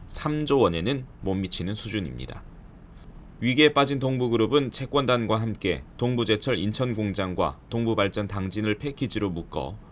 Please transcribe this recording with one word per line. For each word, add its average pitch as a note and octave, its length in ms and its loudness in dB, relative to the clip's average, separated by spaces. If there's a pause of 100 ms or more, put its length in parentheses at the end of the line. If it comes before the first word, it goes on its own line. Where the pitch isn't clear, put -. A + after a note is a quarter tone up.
삼조 D3+ 520 0
원에는 G#2+ 460 2 (140)
못 F#2+ 160 -2
미치는 F#2+ 400 -4
수준입니다. D#2+ 680 -8 (1000)
위기에 C#3+ 320 6
빠진 C#3 260 2
동부그룹은 B2 720 2
채권단과 B2 720 0
함께 F#2+ 420 -2 (140)
동부제철 A#2 600 2
인천공장과 G2 1000 -2 (100)
동부발전 G#2 580 0
당진을 G2+ 520 -2
패키지로 A#2 500 -2
묶어 E2 480 -6 (140)